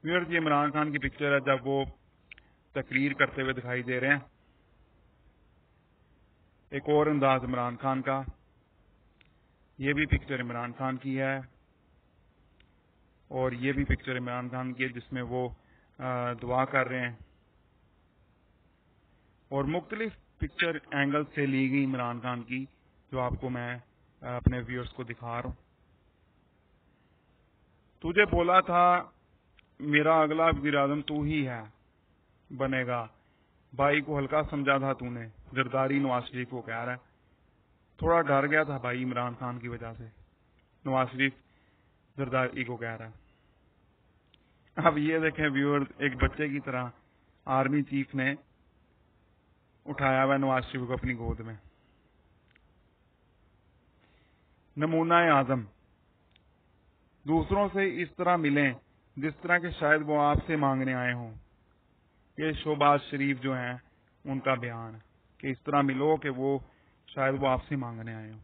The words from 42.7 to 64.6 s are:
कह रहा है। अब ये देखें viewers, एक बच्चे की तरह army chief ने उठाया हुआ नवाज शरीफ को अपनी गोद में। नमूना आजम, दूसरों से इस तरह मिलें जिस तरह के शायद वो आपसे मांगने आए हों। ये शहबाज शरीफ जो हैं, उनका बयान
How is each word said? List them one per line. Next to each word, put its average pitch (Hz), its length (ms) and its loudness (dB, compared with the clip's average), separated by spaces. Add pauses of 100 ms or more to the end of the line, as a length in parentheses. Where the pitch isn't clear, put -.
कह 117 180 -8
रहा 113 140 -14
है। 110 60 -20 (1700)
अब 151 120 4
ये 160 220 2
देखें 156 280 0
viewers, 139 400 0 (140)
एक 131 140 -2
बच्चे 135 320 0
की 139 120 -4
तरह 127 320 -6 (560)
army 135 340 2
chief 135 320 -4
ने 139 240 -2 (1500)
उठाया 135 360 2
हुआ 135 140 4
नवाज 135 280 2
शरीफ 123 220 -6
को 127 100 -2
अपनी 123 180 -4
गोद 113 260 -6
में। 110 180 -12 (3250)
नमूना 165 560 4
आजम, 131 280 2 (1600)
दूसरों 175 420 2
से 196 180 0
इस 175 300 -4
तरह 180 200 2
मिलें 143 400 2 (420)
जिस 151 160 -4
तरह 175 240 2
के 170 140 -2
शायद 156 300 4
वो 147 160 2
आपसे 147 380 2
मांगने 131 360 2
आए 123 200 -2
हों। 117 240 -8 (1040)
ये 156 140 0
शहबाज 147 460 4
शरीफ 139 360 -2
जो 131 180 -2
हैं, 123 280 -6 (440)
उनका 135 280 0
बयान 117 460 -8 (400)